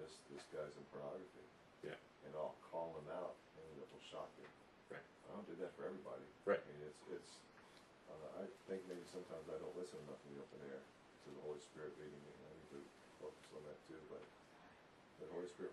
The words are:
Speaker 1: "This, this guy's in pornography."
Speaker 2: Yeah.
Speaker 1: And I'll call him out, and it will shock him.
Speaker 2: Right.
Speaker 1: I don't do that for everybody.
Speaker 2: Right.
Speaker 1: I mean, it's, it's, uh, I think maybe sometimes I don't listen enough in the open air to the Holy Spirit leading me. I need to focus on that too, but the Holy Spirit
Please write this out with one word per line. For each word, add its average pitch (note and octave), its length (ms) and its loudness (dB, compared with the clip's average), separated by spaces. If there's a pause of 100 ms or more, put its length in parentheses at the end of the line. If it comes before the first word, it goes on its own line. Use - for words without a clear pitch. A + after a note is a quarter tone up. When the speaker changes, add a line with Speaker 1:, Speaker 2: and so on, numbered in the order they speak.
Speaker 1:
"This, - 200 -4 (120)
this C#2+ 200 -2
guy's D2+ 240 4
in - 160 -6
pornography." - 520 0 (400)
Speaker 2:
Yeah. - 120 2 (280)
Speaker 1:
And - 120 -4
I'll - 200 6 (120)
call E2 320 6
him D2 120 -2
out, - 240 4 (200)
and D#2+ 120 -6 (120)
it - 80 -4
will - 160 -8
shock - 320 2
him. - 120 -8 (440)
Speaker 2:
Right. - 120 -2
Speaker 1:
I - 280 -12
don't - 160 0
do - 160 0
that - 120 6
for - 120 4
everybody. - 360 0 (200)
Speaker 2:
Right. G2+ 160 12
Speaker 1:
I - 120 -4
mean, D2 160 -2
it's, - 120 -8 (120)
it's, - 200 0 (800)
uh, - 320 -2
I - 0 - (240)
think F#2+ 200 6
maybe F2 200 0
sometimes F2+ 400 0
I - 120 4
don't F2+ 160 0
listen F2+ 200 2 (120)
enough C#2 200 -2
in C#2 80 -2
the C#2 80 -2
open - 240 -6
air C2+ 120 0
to - 520 -12
the C#2+ 160 -4
Holy D2+ 160 4
Spirit - 360 -2
leading D2 240 -4
me. D2 80 -6 (120)
I - 120 -8
need D2+ 200 -10
to C#2+ 40 -2 (440)
focus - 200 -4 (120)
on - 120 -2
that - 100 -4 (100)
too, - 120 -4 (120)
but - 120 0 (960)
the - 120 2
Holy F2+ 160 6
Spirit - 240 2